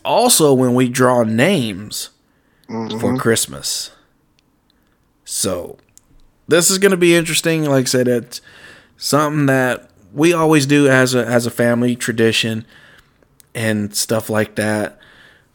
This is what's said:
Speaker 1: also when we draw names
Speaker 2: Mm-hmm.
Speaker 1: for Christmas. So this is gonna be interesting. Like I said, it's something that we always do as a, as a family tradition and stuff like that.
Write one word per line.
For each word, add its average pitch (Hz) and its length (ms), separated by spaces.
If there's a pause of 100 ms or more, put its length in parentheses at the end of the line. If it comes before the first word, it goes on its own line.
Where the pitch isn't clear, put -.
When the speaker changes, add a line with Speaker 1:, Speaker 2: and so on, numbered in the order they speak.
Speaker 1:
also 175 480
when 127 220
we 127 160
draw 127 340
names 110 840 (580)
Speaker 2:
Mm-hmm. 113 300
Speaker 1:
for 123 180
Christmas. - 760 (1300)
So - 540 (720)
this 170 240
is 190 80
gonna 190 180
be 175 180
interesting. 160 500
Like 135 180
I 123 40
said, 123 200
it's 120 340 (560)
something 147 480
that 131 460 (200)
we 165 220
always 156 320
do 143 240
as 131 240
a, 120 140
as 120 180
a 117 60
family 120 440
tradition 113 680 (880)
and 107 420
stuff - 360
like 107 240
that. 107 420 (580)